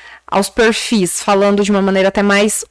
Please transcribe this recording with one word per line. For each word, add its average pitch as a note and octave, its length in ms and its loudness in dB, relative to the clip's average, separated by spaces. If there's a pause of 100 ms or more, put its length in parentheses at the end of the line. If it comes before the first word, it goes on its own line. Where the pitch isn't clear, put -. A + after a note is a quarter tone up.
(280)
aos G3 220 -2
perfis, A3 720 0
falando G3+ 400 2
de G3 80 0
uma G3 100 0
maneira F#3+ 280 0
até G3+ 120 -2
mais G3+ 500 0